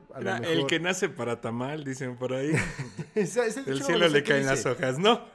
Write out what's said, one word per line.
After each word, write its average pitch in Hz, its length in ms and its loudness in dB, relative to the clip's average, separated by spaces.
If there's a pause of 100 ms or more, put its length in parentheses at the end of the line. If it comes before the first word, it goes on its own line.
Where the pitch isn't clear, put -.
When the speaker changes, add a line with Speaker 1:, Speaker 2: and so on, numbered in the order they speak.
(140)
Speaker 1:
a 135 60 -12
lo 190 100 -4
Speaker 2:
Era 190 100 -2
Speaker 1:
mejor". 165 160 0
Speaker 2:
el 160 100 2
que 156 140 2
nace 185 280 0
para 120 320 -4
tamal, 131 440 -4
dicen 131 320 -6
por 123 160 -4
ahí. 135 180 0
Speaker 1:
<laughs> 156 640 -2
Ese, 220 320 0
ese 240 160 -4
Speaker 2:
"Del 269 120 -2
Speaker 1:
dicho, 277 120 -2
Speaker 2:
cielo 220 200 4
Speaker 1:
ese 156 80 2
Speaker 2:
le 143 100 6
Speaker 1:
que - 60 -4
Speaker 2:
caen 139 120 4
Speaker 1:
dice. 135 140 2
Speaker 2:
las 120 100 -2
hojas", 131 320 0
¿no? 220 260 4 (100)